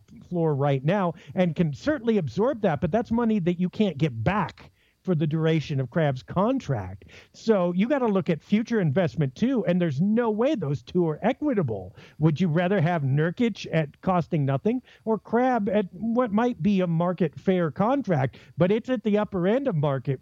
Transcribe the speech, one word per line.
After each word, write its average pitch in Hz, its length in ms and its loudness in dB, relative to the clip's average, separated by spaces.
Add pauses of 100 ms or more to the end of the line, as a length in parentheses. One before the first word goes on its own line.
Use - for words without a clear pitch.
(300)
floor 165 260 0
right 135 280 0
now 175 300 0 (220)
and 185 200 2
can 165 180 0
certainly 233 440 0
absorb 202 440 -2
that, 160 200 0
but 165 100 -2
that's 226 200 -2
money 226 280 2
that 175 200 -2
you 180 100 0
can't 185 280 0
get 123 260 -2
back 185 480 -2 (320)
for 185 100 0
the 160 140 0
duration 160 520 0
of 131 120 -4
Crabbe's 143 320 0
contract. 147 800 -2 (260)
So 185 420 0
you 190 140 2
gotta 269 200 0
look 190 200 0
at 156 140 -2
future 226 400 0
investment 156 540 0
too, 240 320 0
and 180 120 2
there's 160 220 0
no 220 300 2
way 240 240 0
those 147 260 -4
two 175 260 -2
are 151 140 -4
equitable. 175 760 -2 (220)
Would 156 240 2
you 190 60 2
rather 175 340 2
have 165 220 0
Nurkic 170 680 -2
at 156 300 -2
costing 170 440 0
nothing 202 360 0 (220)
or 214 160 -2
Crabbe 240 500 0
at 208 220 0
what 226 400 -2
might 240 320 0
be 190 180 2
a 180 60 2
market 170 520 0
fair 180 300 2
contract, 190 680 0 (200)
but 175 140 4
it's 233 180 0
at 254 140 -2
the 202 160 2
upper 202 260 -2
end 254 220 2
of 214 80 -2
market 139 460 -2